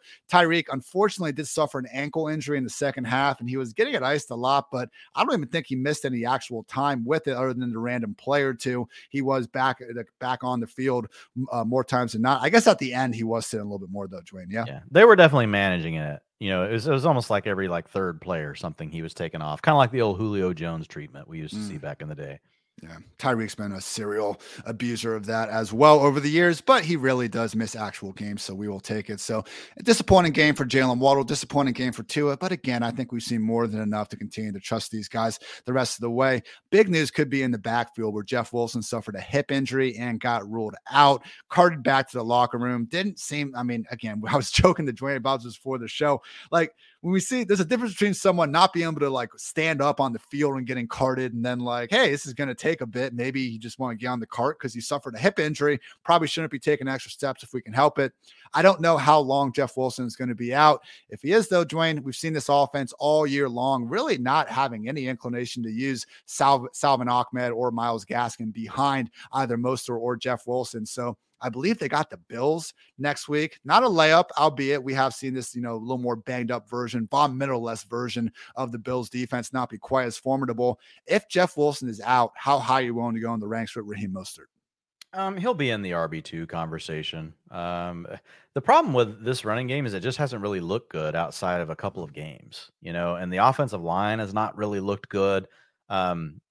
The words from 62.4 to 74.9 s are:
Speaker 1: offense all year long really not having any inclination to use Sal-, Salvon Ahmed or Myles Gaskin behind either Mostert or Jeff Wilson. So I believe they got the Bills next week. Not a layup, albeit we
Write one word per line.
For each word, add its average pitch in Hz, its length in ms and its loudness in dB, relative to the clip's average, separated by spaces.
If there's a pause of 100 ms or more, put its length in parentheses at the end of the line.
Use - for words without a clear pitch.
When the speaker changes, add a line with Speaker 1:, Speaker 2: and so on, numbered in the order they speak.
Speaker 1:
offense 143 500 2
all 151 260 2
year 139 220 0
long 123 400 -2
really 214 300 -2
not 131 320 0
having 117 400 -4
any 135 180 -6
inclination 120 560 -6
to 113 80 -6
use 127 340 -6 (200)
Sal-, 135 480 2
Salvon 131 340 0
Ahmed 123 460 0
or 123 180 0
Myles 117 320 -2
Gaskin 120 480 -4
behind 127 580 -2 (220)
either 127 260 -2
Mostert 123 420 -4
or 120 180 -2
Jeff 123 280 -4
Wilson. 123 400 -6
So 120 320 -8 (240)
I 131 60 -6
believe 135 320 -2
they 151 80 -4
got 147 220 -2
the - 80 -16
Bills 139 560 -4 (240)
next 143 320 -4
week. 151 340 -2
Not 180 200 4
a 254 40 4
layup, 165 380 6 (120)
albeit 143 460 2
we 131 120 -4